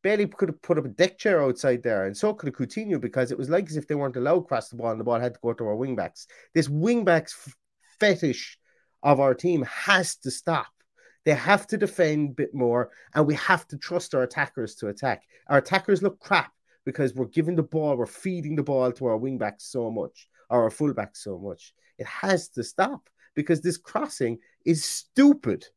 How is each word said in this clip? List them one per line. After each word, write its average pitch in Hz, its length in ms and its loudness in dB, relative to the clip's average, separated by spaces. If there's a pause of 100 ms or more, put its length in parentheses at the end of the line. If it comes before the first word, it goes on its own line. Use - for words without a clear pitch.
Bailey 208 260 2
could - 220 -2
have - 120 -12
put 160 160 0
up 135 80 -2
a 131 40 -8
deck 185 300 0
chair 180 240 2
outside 127 400 0
there, 104 220 0
and 101 120 -6
so 208 160 0
could 156 140 -8
have 123 80 -6
Coutinho, 196 440 -4
because 123 320 -2
it - 60 -6
was 135 120 -6
like 175 200 0
as 156 80 -6
if 147 100 -8
they 151 60 -2
weren't 139 220 -2
allowed 143 240 2
to 170 80 -6
cross 117 220 -4
the 117 60 -16
ball, 117 160 -4
and 110 80 -4
the 110 40 -6
ball 117 160 0
had 123 160 -4
to - 80 -20
go 117 100 0
to 113 120 -6
our 107 100 0
wing 127 200 -4
backs. 87 300 -8 (300)
This 156 120 4
wing 190 380 0
backs 165 300 2 (100)
f-, 135 100 -20 (440)
fetish 175 580 0 (460)
of 139 160 6
our 135 160 4
team 170 280 0
has 185 540 0
to 127 140 -6
stop. 156 360 -4 (560)
They 147 120 4
have 302 320 4
to 214 100 -4
defend 151 540 0
a - 20 -14
bit - 200 -4
more, 120 360 2 (240)
and 151 140 4
we 147 80 0
have - 320 0
to 143 100 -12
trust - 380 -6
our 127 80 2
attackers 127 520 -6
to 110 120 -8
attack. 104 360 -4 (240)
Our 143 120 6
attackers 190 420 0
look - 180 -2
crap - 320 0 (320)
because 131 300 -2
we're 127 120 -4
giving 160 300 -2
the 160 80 2
ball, 151 320 -2
we're 120 120 -2
feeding 165 480 -6
the 147 80 -2
ball 131 300 0
to 131 120 -8
our 110 120 0
wing 131 200 -4
backs 104 280 -6
so 117 260 -6
much, 101 360 -8 (220)
or 117 140 4
our 110 80 2
full 147 220 -2
backs - 300 -8
so 98 140 -8
much. 95 360 -12 (260)
It 104 80 -10
has 190 420 -2
to 120 140 -8
stop 233 440 -4 (280)
because 160 260 0
this 170 160 -2
crossing 131 640 -4 (260)
is 160 180 2
stupid. - 840 2 (120)